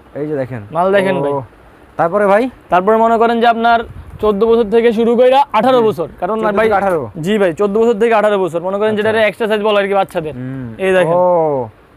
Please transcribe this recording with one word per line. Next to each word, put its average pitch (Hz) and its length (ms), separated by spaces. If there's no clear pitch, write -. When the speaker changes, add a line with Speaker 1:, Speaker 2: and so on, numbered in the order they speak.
Speaker 1:
এই 147 120
যে 151 80
দেখেন। 127 260
Speaker 2:
মাল 180 200
দেখেন 185 240
Speaker 1:
ও, 139 60
Speaker 2:
ভাই। 143 100
Speaker 1:
তারপরে 175 300
ভাই? 220 220
Speaker 2:
তারপরে 190 280
মনে 226 200
করেন 233 240
যে 240 60
আপনার 233 320
চোদ্দ 208 240
বছর 226 260
থেকে 233 200
শুরু 233 240
কইরা 254 380
আঠারো 247 240
Speaker 1:
জি। 226 100
Speaker 2:
বছর। 165 200
কারণ 202 160
Speaker 1:
চোদ্দ 214 220
Speaker 2:
ভাই, 220 80
Speaker 1:
থেকে 214 100
আঠারো? 175 340
Speaker 2:
জি 196 180
ভাই, 185 160
চোদ্দ 202 240
বছর 226 220
থেকে 226 140
আঠারো 208 240
বছর। 170 240
মনে 190 160
করেন 214 180
যেটা 214 140
Speaker 1:
আচ্ছা। 220 120
Speaker 2:
এক্সট্রা 214 260
সাইজ 208 140
বলে 208 200
আর 196 60
কি 196 60
বাচ্চাদের। 175 400
Speaker 1:
হুম। 127 440
Speaker 2:
এই 190 160
দেখেন। 175 200
Speaker 1:
ও, 160 540